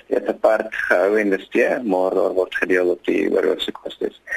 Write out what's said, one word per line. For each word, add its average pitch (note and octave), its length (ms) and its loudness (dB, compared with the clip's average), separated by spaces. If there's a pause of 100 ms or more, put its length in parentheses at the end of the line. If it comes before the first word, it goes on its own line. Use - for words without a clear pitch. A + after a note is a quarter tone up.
steeds - 220 -2
apart A2 480 0
gehou G2+ 440 2
en G#2 100 0
bestee, A#2 540 0
maar F#2 300 0
daar F#2 200 0
word F#2 220 -2
gedeel F2+ 340 2
op F2 160 -4
die F2 260 0
oorhoofse F2 400 0
kostes. - 500 -10 (160)